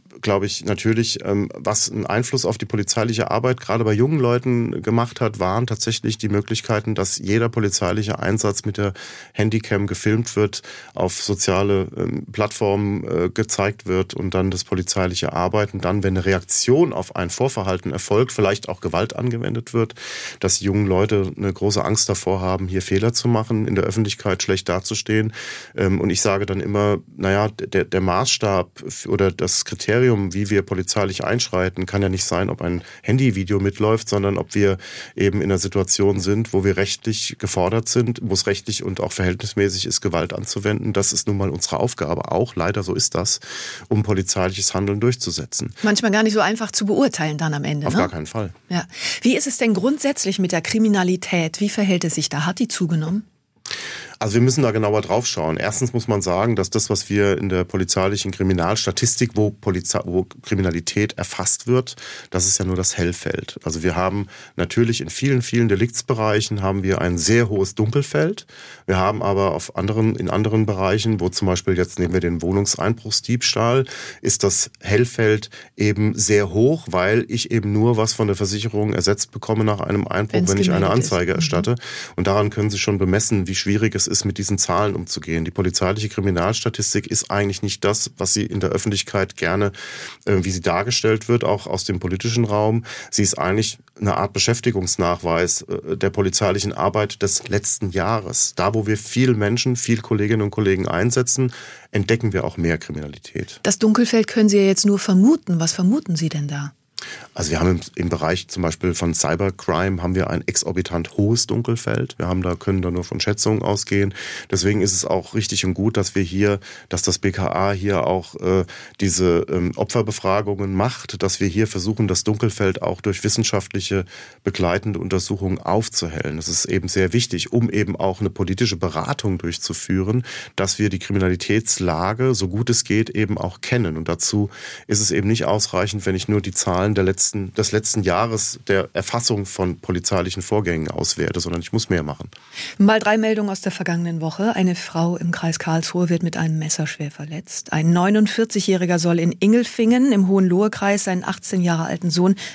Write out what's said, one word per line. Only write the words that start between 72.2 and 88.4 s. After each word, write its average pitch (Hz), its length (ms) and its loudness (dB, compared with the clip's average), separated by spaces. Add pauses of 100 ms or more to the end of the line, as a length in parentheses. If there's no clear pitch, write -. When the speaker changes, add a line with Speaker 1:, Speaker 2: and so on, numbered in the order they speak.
Speaker 1:
den 85 220 -2
Wohnungseinbruchsdiebstahl, 110 1400 0 (360)
ist - 220 0
das - 380 2
Hellfeld 113 680 2 (280)
eben 104 400 2
sehr 104 340 4
hoch, 127 400 2
weil 98 380 2
ich - 240 -4
eben 104 200 0
nur 110 240 4
was 110 180 2
von 110 120 0
der 101 80 2
Versicherung 104 600 -2
ersetzt - 360 0
bekomme 110 320 -2
nach 104 160 2
einem 101 300 -2
Einbruch, 101 300 -2
Speaker 2:
Wenn's 180 120 2
Speaker 1:
wenn 98 80 0
ich 185 140 2
eine 98 140 2
Speaker 2:
gemeldet 117 180 2
ist. - 80 -2
Speaker 1:
Anzeige 87 200 0
Speaker 2:
Mhm. - 40 0
Speaker 1:
erstatte. 101 380 0 (420)
Und 85 100 0
daran 104 240 2
können 104 200 0
Sie 101 80 -4
schon 101 200 0
bemessen, 95 480 2
wie 95 80 -4
schwierig 101 400 0
es 95 140 0
ist, - 160 0
mit 98 140 -2
diesen 98 180 -2
Zahlen 98 400 0
umzugehen. 82 480 -4
Die 87 60 -6
polizeiliche 95 580 0
Kriminalstatistik 101 1000 0
ist - 220 -2
eigentlich 101 300 0
nicht - 240 -4
das, 104 320 0
was 95 160 0
sie 104 140 0